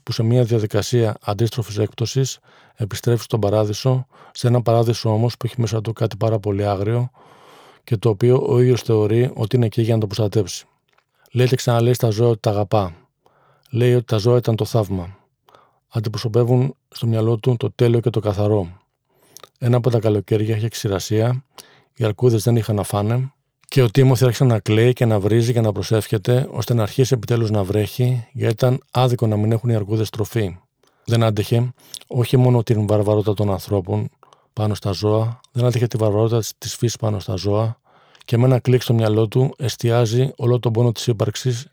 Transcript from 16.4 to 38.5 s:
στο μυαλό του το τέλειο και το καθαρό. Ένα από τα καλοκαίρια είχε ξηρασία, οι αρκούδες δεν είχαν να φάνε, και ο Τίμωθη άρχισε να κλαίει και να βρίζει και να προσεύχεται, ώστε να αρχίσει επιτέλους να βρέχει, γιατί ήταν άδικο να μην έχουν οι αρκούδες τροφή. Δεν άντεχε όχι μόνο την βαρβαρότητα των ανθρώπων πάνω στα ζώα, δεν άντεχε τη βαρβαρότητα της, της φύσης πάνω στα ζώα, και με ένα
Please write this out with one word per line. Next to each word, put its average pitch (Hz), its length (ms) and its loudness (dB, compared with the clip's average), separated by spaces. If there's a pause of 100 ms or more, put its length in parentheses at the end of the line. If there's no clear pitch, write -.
στο - 180 -8
μυαλό 113 320 0
του 123 180 -2
το 110 140 -4
τέλειο 120 300 2
και 117 100 0
το 113 100 -2
καθαρό. 104 480 0 (920)
Ένα 123 180 2
από 123 140 0
τα 117 80 2
καλοκαίρια 107 580 0
είχε 110 120 -2
ξηρασία, 110 760 -2 (500)
οι 117 100 -4
αρκούδες 113 380 2
δεν 117 140 2
είχαν 110 200 -2
να 101 60 -2
φάνε, 113 500 -2 (420)
και 135 80 4
ο 120 80 2
Τίμωθη 131 340 4
άρχισε 127 200 2
να 117 140 2
κλαίει 110 340 4
και 123 120 -2
να 110 160 2
βρίζει 113 320 2
και 117 80 0
να 110 120 2
προσεύχεται, 110 800 -2
ώστε - 240 -4
να 117 80 2
αρχίσει 120 320 0
επιτέλους 117 360 -2
να 104 140 0
βρέχει, 110 680 -2
γιατί 113 200 -2
ήταν 123 380 0
άδικο 123 360 0
να 107 100 0
μην 107 160 0
έχουν 113 180 -2
οι 117 40 2
αρκούδες 107 360 -2
τροφή. 101 480 -4 (460)
Δεν 117 180 2
άντεχε 113 500 0 (340)
όχι 123 300 0
μόνο 123 260 4
την 107 240 0
βαρβαρότητα 104 480 2
των 104 160 0
ανθρώπων 101 600 -4 (420)
πάνω 107 220 -2
στα 101 180 -4
ζώα, 107 480 -2 (120)
δεν 120 120 0
άντεχε 120 220 2
τη 117 100 -4
βαρβαρότητα 110 420 0
της, 107 200 -6
της - 160 -12
φύσης - 220 -4
πάνω 107 220 -4
στα 98 180 -6
ζώα, 104 440 -2 (440)
και - 120 0
με 117 80 4
ένα 131 140 4